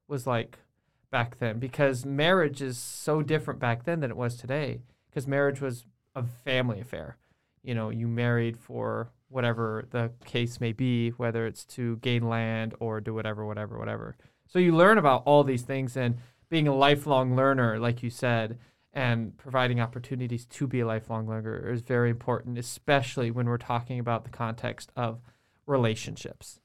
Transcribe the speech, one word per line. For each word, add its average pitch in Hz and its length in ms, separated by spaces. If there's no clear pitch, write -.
was 131 200
like 117 320
back 120 280
then, 113 200
because 131 460
marriage 147 560
is 131 160
so - 460
different 151 360
back 120 260
then 170 160
than 131 100
it 113 60
was 120 200
today, 127 460
'cause 135 140
marriage 139 360
was 123 240
a 131 80
family 123 580
affair. 80 360
You 127 120
know, 110 160
you 117 160
married 117 500
for 113 540
whatever 117 600
the 117 220
case 120 360
may 117 120
be, 120 380
whether 117 340
it's - 200
to 117 320
gain 117 320
land 113 500
or 110 220
do 110 120
whatever, 110 320
whatever, 107 360
whatever. 110 360
So - 140
you 175 160
learn 196 200
about 147 300
all 147 160
these 127 200
things, 135 340
and 120 220
being 156 180
a 139 60
lifelong 139 600
learner, 127 460
like 120 200
you 120 100
said, 120 500
and 117 440
providing 127 440
opportunities 120 640
to - 220
be 127 120
a 117 60
lifelong 110 400
learner 110 420
is 120 120
very 120 300
important, 120 480
especially 127 720
when 123 140
we're 120 120
talking 120 400
about 117 240
the 120 80
context 113 640
of 117 260
relationships. - 1000